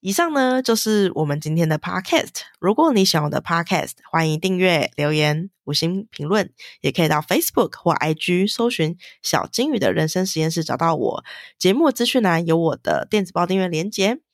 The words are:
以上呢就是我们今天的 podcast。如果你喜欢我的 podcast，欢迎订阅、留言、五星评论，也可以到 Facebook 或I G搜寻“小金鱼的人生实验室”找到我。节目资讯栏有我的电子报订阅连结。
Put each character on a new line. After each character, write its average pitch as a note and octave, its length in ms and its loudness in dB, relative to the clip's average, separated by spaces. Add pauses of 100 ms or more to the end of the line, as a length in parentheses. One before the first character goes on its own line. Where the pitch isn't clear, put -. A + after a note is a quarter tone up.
以 G3 120 -4
上 E4 220 0
呢 C4 260 2
就 A#3 160 2
是 G#3+ 380 2
我 D#3 100 0
们 D3 160 -2
今 D#3 160 -2
天 E3+ 100 2
的 D#3 120 0
podcast。 - 640 -4 (160)
如 G3 160 2
果 D#4 180 4
你 G3 140 4
喜 F3 100 0
欢 D3+ 80 0
我 D3 60 -2
的 C#3 100 -2
podcast， E3 520 -2 (180)
欢 D#3+ 200 0
迎 D#3 80 -2
订 F#3 200 0
阅、 F3 380 2
留 D3 160 0
言、 D3+ 380 0 (140)
五 - 80 -6
星 F3+ 380 -2
评 D3 160 -8
论， G3 260 0 (280)
也 - 100 -2
可 F#3 140 0
以 D#3 40 0
到 D3+ 120 0
Facebook A#3+ 560 0
或 - 160 0
I D#3 200 0
G F3+ 340 0
搜 A#3 220 -2
寻 F3 300 -2 (240)
“小 - 240 -2
金 D4 260 -2
鱼 B3 60 0
的 A2 140 2
人 D#3 160 0
生 F#3 180 0
实 D#3+ 140 -4
验 D#3+ 100 0
室” E3 140 -4
找 C3 120 -4
到 E3 200 0
我。 - 280 -4 (340)
节 F#3 140 4
目 C#4 200 4
资 A#3+ 120 0
讯 A#3+ 180 2
栏 E3+ 220 2
有 E3 120 2
我 D#3+ 200 2
的 - 320 -2
电 G#3 160 0
子 F3+ 80 -14
报 F3 140 0
订 F#3+ 100 -2
阅 F#3 120 0
连 E3+ 200 -4
结。 G#3+ 300 -2 (160)